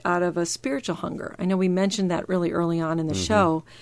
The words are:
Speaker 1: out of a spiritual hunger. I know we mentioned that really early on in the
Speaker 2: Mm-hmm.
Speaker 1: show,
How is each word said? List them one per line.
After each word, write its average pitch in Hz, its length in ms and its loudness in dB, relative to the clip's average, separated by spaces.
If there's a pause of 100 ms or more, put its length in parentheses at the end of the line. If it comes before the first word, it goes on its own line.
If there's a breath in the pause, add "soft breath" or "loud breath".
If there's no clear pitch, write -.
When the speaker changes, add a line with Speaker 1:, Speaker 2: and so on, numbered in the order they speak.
Speaker 1:
out 175 200 2
of 170 120 -2
a 170 80 0
spiritual 254 520 -4
hunger. - 420 -8
I 180 60 -4
know 185 120 2
we 185 120 2
mentioned 190 420 2
that 165 180 -2
really 175 220 0
early 170 300 0
on 165 180 0
in 160 80 -2
the 156 80 -2
Speaker 2:
Mm-hmm. 190 80 -2
Speaker 1:
show, 175 420 2 (180 loud breath)